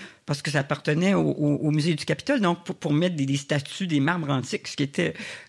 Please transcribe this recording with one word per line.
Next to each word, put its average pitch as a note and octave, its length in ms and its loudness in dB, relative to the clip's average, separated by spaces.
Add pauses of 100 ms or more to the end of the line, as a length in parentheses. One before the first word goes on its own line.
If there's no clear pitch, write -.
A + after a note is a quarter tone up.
(260)
parce C#3+ 160 -4
que - 80 -4
ça C#3+ 120 2
appartenait D#3 520 0
au, F3 80 4
au, D3 460 2
au - 20 4
musée D#3 240 2
du D3 100 -2
Capitole, B3+ 380 0
donc F3 220 2
pour, - 100 -8
pour D3 200 -2
mettre F3 220 2
des, C#3 120 0
des C#3 100 0
statues, C#3+ 480 -4
des D#3 140 2
marbres D3+ 320 0
antiques, C3+ 360 -2
ce - 80 -10
qui D3 80 0
était, D#3+ 300 -2 (360)